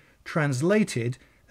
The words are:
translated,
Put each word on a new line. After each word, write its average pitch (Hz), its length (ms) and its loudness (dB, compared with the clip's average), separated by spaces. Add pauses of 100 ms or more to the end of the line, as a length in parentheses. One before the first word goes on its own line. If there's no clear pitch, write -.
(240)
translated, 147 920 0 (340)